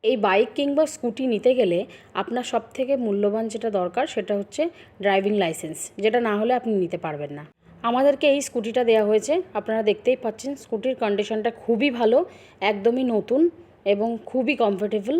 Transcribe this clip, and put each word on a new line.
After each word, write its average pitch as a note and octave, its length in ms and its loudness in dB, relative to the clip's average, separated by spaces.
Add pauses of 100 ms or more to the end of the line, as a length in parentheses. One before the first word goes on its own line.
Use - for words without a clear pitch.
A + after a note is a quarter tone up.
এই A#3+ 120 2 (100)
বাইক G3+ 280 4
কিংবা C#4+ 320 0
স্কুটি B3+ 400 -6
নিতে A#3+ 280 2
গেলে F#3+ 240 2 (360)
আপনার A#3 380 -4
সবথেকে B3+ 420 -2 (100)
মূল্যবান G#3 440 0
যেটা A3+ 220 -6
দরকার G3 360 -2
সেটা G#3 340 -4
হচ্ছে G3+ 220 -6 (400)
ড্রাইভিং G3 400 2
লাইসেন্স, D#3+ 360 -4 (240)
যেটা A3 180 2
না A3+ 200 0
হলে A#3 140 0
আপনি A#3+ 180 -2 (100)
নিতে E3+ 160 -4
পারবেন D3 400 -8
না। D3 60 -16 (440)
আমাদেরকে C4+ 460 2
এই C#4+ 120 0
স্কুটিটা A#3 380 -2
দেয়া A3 240 4
হয়েছে, G#3+ 240 2 (220)
আপনারা A3 280 -2
দেখতেই G#3+ 420 2
পাচ্ছেন A3 260 -6 (120)
স্কুটির A#3 400 -4
কন্ডিশনটা G#3 480 -2 (120)
খুবই A#3 280 2
ভালো, A#3+ 280 4 (520)
একদমই A#3 340 0 (100)
নতুন A3+ 260 0 (460)
এবং G3+ 220 2 (220)
খুবই C4 320 0
কমফোর্টেবল। G#3 580 0